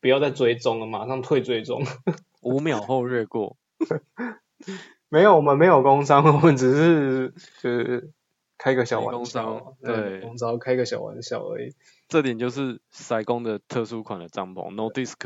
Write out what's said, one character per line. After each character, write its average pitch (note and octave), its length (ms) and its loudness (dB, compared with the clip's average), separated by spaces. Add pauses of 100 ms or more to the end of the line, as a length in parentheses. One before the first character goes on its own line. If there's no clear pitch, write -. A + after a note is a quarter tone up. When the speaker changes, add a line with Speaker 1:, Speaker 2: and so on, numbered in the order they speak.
Speaker 1:
不 - 80 -6
要 C3+ 120 4
再 C#3+ 100 2
追 A#2+ 240 2
踪 A#2+ 260 -2
了， A2+ 60 -8
马 A2 200 -8
上 C3 160 -6
退 C3 200 0
追 A#2+ 200 -4
踪。 B2 200 -6 (600)
Speaker 2:
五 C3 180 -2
秒 D3 200 -2
后 B2 240 -2
略 B2 220 -2
过。 G#2+ 300 -6 (240)
Speaker 1:
<laughs> A3+ 600 -6 (680)
没 D3+ 140 6
有， G3+ 140 8
我 D#3 40 6
们 C#3+ 180 4
没 E3 80 6
有 D3+ 160 6
工 C#3 240 4
商， C#3+ 180 6
我 D3 140 6
们 D#3 180 6
只 B2+ 180 4
是， C#3 600 2 (260)
就 B2 100 -4
是 B2 420 -4 (440)
开 C3+ 180 0
个 B2 120 2
小 A2+ 140 -2
玩 A2 120 -4
笑， - 0 -
Speaker 2:
没 A#2+ 60 -8
工 A#2+ 80 -8
商， A2+ 560 -8
对。 A#2 140 -4
Speaker 1:
对， G#2 140 -4
没 F#2+ 100 -10
工 A#2 180 -14
商， A#2 200 -4
开 B2+ 180 -2
个 B2 100 0
小 A2 160 -6
玩 G#2+ 200 -12
笑 A2+ 260 -10
而 - 180 -8
已。 C#3+ 80 -16 (340)
Speaker 2:
这 D#3+ 140 2
点 B2 160 -2
就 B2 120 -2
是 B2+ 300 -6 (100)
塞 A2 340 -6
工 A#2+ 180 -2
的 A2 160 -4
特 - 260 -6
殊 A2+ 180 -10
款 G2+ 180 -12
的 E2+ 80 -16
帐 F#2 260 -10
篷， F2 180 -10
No A2 180 -6
Disc B2+ 360 -6